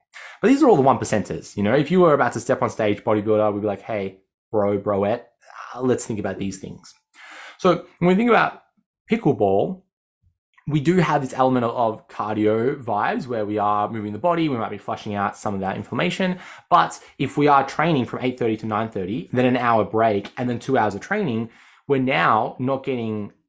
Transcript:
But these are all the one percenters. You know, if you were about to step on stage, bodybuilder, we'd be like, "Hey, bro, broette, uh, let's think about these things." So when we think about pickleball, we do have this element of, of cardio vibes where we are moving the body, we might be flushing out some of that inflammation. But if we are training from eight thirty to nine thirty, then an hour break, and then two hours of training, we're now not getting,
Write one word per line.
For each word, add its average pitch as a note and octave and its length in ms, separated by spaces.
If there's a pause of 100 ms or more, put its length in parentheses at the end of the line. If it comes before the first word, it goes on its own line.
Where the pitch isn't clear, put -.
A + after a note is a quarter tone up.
(420)
But G3 60
these C#4 160
are C4+ 40
all A3 60
the C#3+ 80
one B2+ 160
percenters. G2 580
You G#2 60
know, G#2 120
if D3 180
you F#3 80
were E3+ 120
about B2+ 200
to A#2 80
step B2 200
on A#2 100
stage, G#2 340
bodybuilder, G#2+ 500
we'd G#2 60
be G#2 80
like, G2 140
"Hey, G2 360 (320)
bro, G#2 300
broette, G2+ 460 (460)
uh, A#2+ 100
let's B2 220
think A2 140
about F#2+ 200
these G2 200
things." - 340 (680)
So - 280 (140)
when F3 80
we F#3 80
think A#3 140
about F3+ 320 (460)
pickleball, B2 720 (880)
we D3+ 100
do D#3+ 180
have D#3 220
this B2+ 120
element B2+ 320
of, A#2 100
of A2+ 340
cardio G#2+ 720
vibes B2 440
where A#2 180
we G#2 140
are G#2 320
moving G#2+ 220
the G#2 60
body, E3+ 300
we C3+ 80
might G#2+ 140
be G#2 80
flushing G#2+ 360
out G2+ 220
some G#2 180
of G2 60
that F#2+ 160
inflammation. F3+ 600 (300)
But E3 320 (180)
if C3+ 180
we C#3+ 120
are C#3 180
training D3+ 400
from A#2 160
eight B2+ 160
thirty A2+ 200
to - 80
nine A2 240
thirty, G#2 420
then B2 140
an B2+ 100
hour A#2 280
break, G#2+ 520
and B2 120
then A#2 100
two C3 200
hours G#2+ 160
of G2 60
training, B2 500 (380)
we're C3+ 120
now C3 580
not C3 260
getting, A2 480 (160)